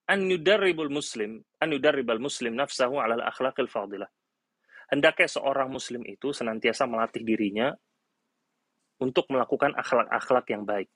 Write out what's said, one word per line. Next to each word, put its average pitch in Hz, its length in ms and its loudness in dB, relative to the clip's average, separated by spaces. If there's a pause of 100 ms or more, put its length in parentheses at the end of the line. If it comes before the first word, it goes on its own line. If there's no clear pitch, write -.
an 190 240 2
yudarribul 180 560 2
muslim, 113 560 -6 (160)
an 160 160 0
yudarribal 131 480 2
muslim 123 320 -4
nafsahu 135 480 0
ala 113 160 0
al-akhlaqil 127 480 -2
fadilah. 101 400 -6 (800)
Hendaknya 156 400 4
seorang 135 400 0
muslim 123 400 -8
itu 120 240 -6
senantiasa 113 560 0
melatih 113 400 -2
dirinya 110 480 0 (1300)
untuk - 240 0
melakukan 135 480 0
akhlak-akhlak 123 720 2
yang 104 160 -4
baik 98 320 -4